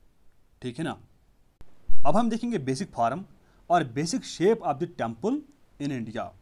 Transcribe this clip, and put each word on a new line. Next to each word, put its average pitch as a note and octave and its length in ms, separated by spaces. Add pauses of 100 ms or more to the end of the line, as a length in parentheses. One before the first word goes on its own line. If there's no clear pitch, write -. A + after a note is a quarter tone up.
(640)
ठीक B2 160
है E3 60
ना। B2+ 120 (1120)
अब D3+ 100
हम A#3 140
देखेंगे A#3 280
बेसिक C3+ 360
फॉर्म B2+ 300 (460)
और E3+ 140 (100)
बेसिक E3+ 300
शेप G#3+ 380
of D3+ 200
the E3+ 60 (120)
temple F3+ 400 (400)
in C#3+ 160
India। A2 300 (160)